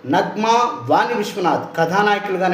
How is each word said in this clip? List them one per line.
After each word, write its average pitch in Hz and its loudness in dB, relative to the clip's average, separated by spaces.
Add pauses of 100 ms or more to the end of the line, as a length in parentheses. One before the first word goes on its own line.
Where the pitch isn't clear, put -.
(140)
నగ్మ, 208 0 (440)
వాణి 220 2
విశ్వనాథ్ 180 -2 (100)
కథానాయకులుగా 190 0